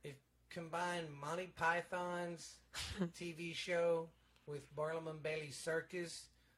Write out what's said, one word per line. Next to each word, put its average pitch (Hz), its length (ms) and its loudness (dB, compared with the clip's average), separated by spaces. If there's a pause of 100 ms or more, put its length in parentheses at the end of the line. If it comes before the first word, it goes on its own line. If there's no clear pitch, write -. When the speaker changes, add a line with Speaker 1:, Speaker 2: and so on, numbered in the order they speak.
Speaker 1:
if 143 100 -10 (340)
combined 170 580 0 (120)
Monty 170 380 -2
Python's 175 1000 2 (140)
Speaker 2:
<laughs> - 440 -2
Speaker 1:
T 170 160 -4
V 170 180 -6
show 170 560 4 (400)
with 143 260 -8
Barnum 160 360 0
and 156 120 -6
Bailey 156 300 0
Circus 165 760 -2 (300)